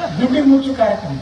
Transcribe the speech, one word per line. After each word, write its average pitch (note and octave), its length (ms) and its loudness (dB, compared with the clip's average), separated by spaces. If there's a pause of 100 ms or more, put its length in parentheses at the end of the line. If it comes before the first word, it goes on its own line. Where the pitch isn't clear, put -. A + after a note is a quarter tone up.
(180)
ಗುಂಡಿ B3+ 240 0
ಮುಚ್ಚು C4+ 380 4
ಕಾರ್ಯಕ್ರಮ. F#3+ 420 -2